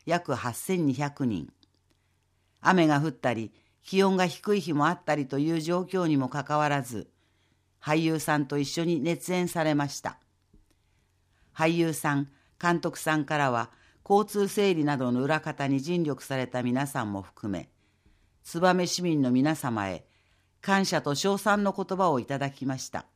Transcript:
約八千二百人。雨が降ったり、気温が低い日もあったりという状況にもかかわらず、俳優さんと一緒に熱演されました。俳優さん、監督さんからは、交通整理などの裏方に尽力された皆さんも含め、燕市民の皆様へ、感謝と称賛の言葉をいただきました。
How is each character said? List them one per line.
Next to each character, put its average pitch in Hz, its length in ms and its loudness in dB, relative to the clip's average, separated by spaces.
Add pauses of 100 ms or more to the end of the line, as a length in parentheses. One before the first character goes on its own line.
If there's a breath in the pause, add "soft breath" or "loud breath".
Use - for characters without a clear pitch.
約 160 300 -2
八 117 180 -4
千 180 320 -2
二 135 80 2
百 143 320 -4
人。 90 260 -4 (1080)
雨 170 260 6
が 143 140 4
降 160 80 0
っ - 20 -2
た 123 220 -2
り、 110 200 -6 (300 soft breath)
気 190 200 2
温 190 140 4
が 180 100 4
低 208 300 -2
い 185 40 0
日 151 120 -4
も 147 140 2
あ 170 40 2
っ - 120 -6
た 151 120 0
り 139 120 -2
と 139 120 -2
い 156 120 0
う 165 100 0
状 175 200 0
況 180 240 -2
に 156 120 4
も 131 120 0
か 143 140 -6
か 147 140 -2
わ 151 120 2
ら 143 120 0
ず、 120 280 -10 (720)
俳 156 160 2
優 160 220 2
さ 151 180 0
ん 147 80 0
と 147 120 -4
一 143 80 0
緒 170 180 -4
に 165 160 0
熱 165 340 -4
演 180 140 0
さ 170 160 -2
れ 151 120 2
ま 143 120 0
し - 140 -12
た。 - 180 -10 (1400)
俳 160 140 2
優 170 240 2
さ 151 220 -2
ん、 139 140 -2 (320 soft breath)
監 170 200 2
督 160 180 -6
さ 156 160 0
ん 151 100 0
か 151 120 -2
ら 139 140 2
は、 117 200 -2 (360 soft breath)
交 208 220 4
通 202 180 0
整 196 260 2
理 156 100 0
な 147 140 0
ど 123 140 0
の 123 100 0
裏 156 180 0
方 143 280 -6
に 135 140 0
尽 170 220 -2
力 135 200 -4
さ 135 120 -6
れ 127 120 -2
た 127 160 -4
皆 127 240 0
さ 135 160 -4
ん 104 100 -4
も 98 80 -6
含 - 300 -10
め、 85 180 -8 (760)
燕 180 440 2
市 180 160 -4
民 156 180 2
の 127 100 2
皆 139 240 4
様 113 340 -4
へ、 87 160 -8 (560)
感 196 240 2
謝 156 160 0
と 143 140 -2
称 196 220 2
賛 208 260 2
の 196 80 0
言 190 260 -4
葉 185 140 4
を 127 80 2
い 113 60 -4
た 135 140 -4
だ 139 120 -4
き 135 140 -10
ま 131 120 -2
し - 120 -12
た。 - 160 -8 (100)